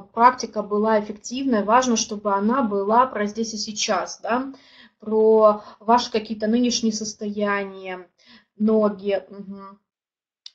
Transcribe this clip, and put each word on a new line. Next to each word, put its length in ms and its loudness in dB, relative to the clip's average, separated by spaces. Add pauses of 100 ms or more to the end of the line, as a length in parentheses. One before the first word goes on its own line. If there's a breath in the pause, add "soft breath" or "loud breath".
(140)
практика 480 2
была 380 0
эффективной, 640 -4
важно, 320 2
чтобы 360 -4
она 300 0
была 440 2
про 200 -4
здесь 280 -6
и 40 -8
сейчас, 640 -4
да, 300 -4 (480 loud breath)
про 600 4 (180 loud breath)
ваши 300 2
какие-то 360 -4
нынешние 460 2
состояния, 1160 -6 (480 soft breath)
ноги, 720 2
мгм. 500 -16 (760)